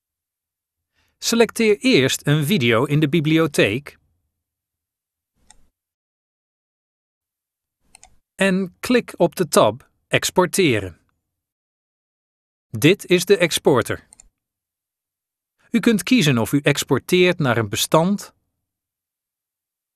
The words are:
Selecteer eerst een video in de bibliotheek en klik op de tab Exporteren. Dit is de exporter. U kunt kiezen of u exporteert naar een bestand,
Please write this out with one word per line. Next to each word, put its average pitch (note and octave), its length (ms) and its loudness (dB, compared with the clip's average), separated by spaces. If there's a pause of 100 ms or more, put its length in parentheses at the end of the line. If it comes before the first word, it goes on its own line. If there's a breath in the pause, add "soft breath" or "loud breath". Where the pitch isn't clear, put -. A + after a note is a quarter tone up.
(1200)
Selecteer A3+ 600 0
eerst E3 480 0
een D3 180 0
video B2+ 400 0
in D3 160 -2
de D#3 80 0
bibliotheek D3+ 920 -2 (4000)
en F#3+ 460 -2
klik - 360 -2
op - 180 0
de F3 140 -2
tab B2+ 420 0 (160)
Exporteren. C3+ 960 -2 (1700)
Dit D3 400 0
is F3+ 180 0
de G3+ 120 2
exporter. D3 760 -2 (1600)
U A3+ 100 0
kunt G#3+ 220 2
kiezen D3 360 2
of A2 140 -2
u C#3+ 80 0
exporteert E3+ 800 0
naar B2 180 0
een A2+ 120 -2
bestand, E3 680 -2 (1600)